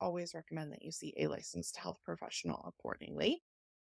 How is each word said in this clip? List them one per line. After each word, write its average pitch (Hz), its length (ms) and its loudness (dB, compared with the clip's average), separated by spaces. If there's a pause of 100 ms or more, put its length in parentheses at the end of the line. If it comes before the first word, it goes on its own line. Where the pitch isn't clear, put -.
always 175 320 0
recommend 160 400 -4
that - 100 -12
you 165 100 -8
see 160 260 -6
a 151 80 4
licensed - 500 -2
health - 280 -4
professional - 640 -2
accordingly. - 760 2 (480)